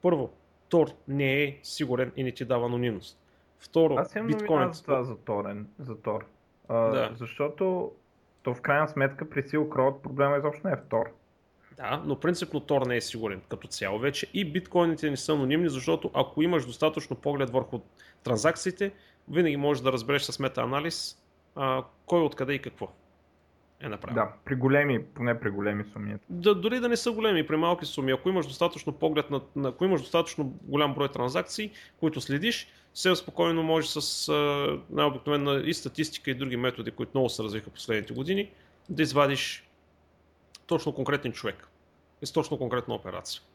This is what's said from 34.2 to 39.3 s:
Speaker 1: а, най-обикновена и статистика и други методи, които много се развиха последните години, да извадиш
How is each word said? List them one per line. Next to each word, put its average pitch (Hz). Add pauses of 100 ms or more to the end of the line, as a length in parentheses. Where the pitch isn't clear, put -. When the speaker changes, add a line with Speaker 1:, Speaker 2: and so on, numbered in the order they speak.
Speaker 1:
а, 156 (560)
най-обикновена 143
и 139
статистика -
и 127
други 127
методи, 120
които -
много 131
се -
развиха 110
последните 110
години, 185 (380)
да 143
извадиш 139 (960)